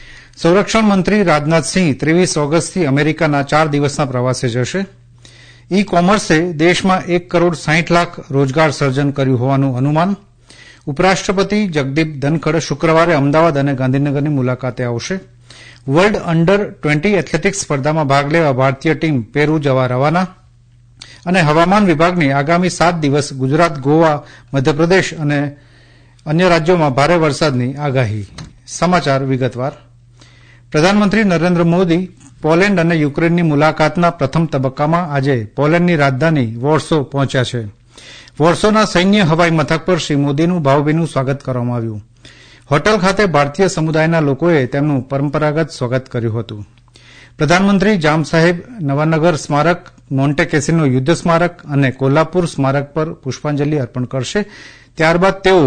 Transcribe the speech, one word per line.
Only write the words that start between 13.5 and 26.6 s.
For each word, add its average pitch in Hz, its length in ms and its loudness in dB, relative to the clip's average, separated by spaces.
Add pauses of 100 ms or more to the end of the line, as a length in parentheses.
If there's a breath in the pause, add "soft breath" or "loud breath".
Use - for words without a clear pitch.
અને 143 180 0
ગાંધીનગરની 139 540 -2
મુલાકાતે 127 540 -4
આવશે. 120 360 -6 (680 loud breath)
વર્લ્ડ 185 280 2
અંડર 170 440 0 (120)
ટ્વેન્ટી 151 380 -2
એથ્લેટિક્સ 190 520 -2
સ્પર્ધામાં 151 460 -2
ભાગ 143 240 0
લેવા 160 200 2
ભારતીય 131 440 0
ટીમ 143 260 -2
પેરુ 147 380 0
જવા 131 280 0
રવાના. 151 400 0 (1000 loud breath)
અને 185 160 2
હવામાન 170 440 4
વિભાગની 165 460 2
આગામી 165 380 0
સાત 170 300 0
દિવસ 143 340 0
ગુજરાત, 147 460 0
ગોવા, 147 440 2 (300 loud breath)
મધ્યપ્રદેશ 160 600 2
અને 147 260 -4 (840 soft breath)
અન્ય 170 240 2
રાજ્યોમાં 165 440 2